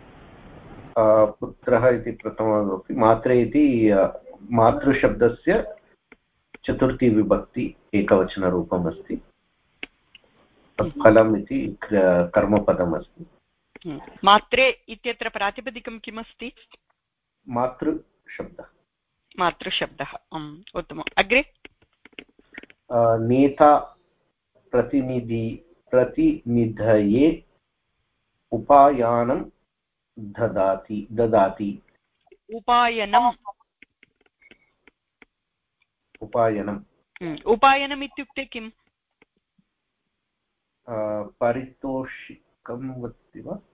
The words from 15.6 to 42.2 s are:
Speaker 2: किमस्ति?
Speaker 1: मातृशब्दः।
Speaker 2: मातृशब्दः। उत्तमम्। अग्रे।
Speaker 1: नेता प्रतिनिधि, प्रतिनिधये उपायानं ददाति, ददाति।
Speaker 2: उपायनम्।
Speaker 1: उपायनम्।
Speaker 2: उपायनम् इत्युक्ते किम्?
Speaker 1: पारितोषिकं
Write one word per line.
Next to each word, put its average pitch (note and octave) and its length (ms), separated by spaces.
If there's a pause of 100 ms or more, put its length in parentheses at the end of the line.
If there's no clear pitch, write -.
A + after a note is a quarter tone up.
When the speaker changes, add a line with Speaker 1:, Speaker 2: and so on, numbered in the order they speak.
Speaker 2:
किमस्ति? A3+ 540 (960)
Speaker 1:
मातृशब्दः। - 1160 (760)
Speaker 2:
मातृशब्दः। - 720 (640)
उत्तमम्। D#3+ 300 (140)
अग्रे। G3+ 260 (1700)
Speaker 1:
नेता C3+ 760 (760)
प्रतिनिधि, A#2+ 1000 (160)
प्रतिनिधये A#2+ 1500 (1080)
उपायानं B2 920 (720)
ददाति, G2+ 960
ददाति। G#2+ 680 (720)
Speaker 2:
उपायनम्। A#3 800 (3000)
Speaker 1:
उपायनम्। A2 1160 (100)
Speaker 2:
उपायनम् C4+ 560
इत्युक्ते C#4 420
किम्? A3 260 (2750)
Speaker 1:
पारितोषिकं B2+ 1600